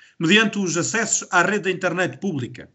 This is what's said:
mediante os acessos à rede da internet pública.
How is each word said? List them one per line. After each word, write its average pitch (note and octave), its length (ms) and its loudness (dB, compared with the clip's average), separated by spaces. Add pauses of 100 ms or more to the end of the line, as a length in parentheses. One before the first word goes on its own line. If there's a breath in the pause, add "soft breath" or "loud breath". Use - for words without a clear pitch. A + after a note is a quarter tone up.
(180 soft breath)
mediante G#3 400 4
os E3+ 180 -2
acessos G#3+ 540 -2
à F3+ 120 4
rede G3 220 0
da F#3+ 60 0
internet F3 480 -2
pública. C3+ 560 -6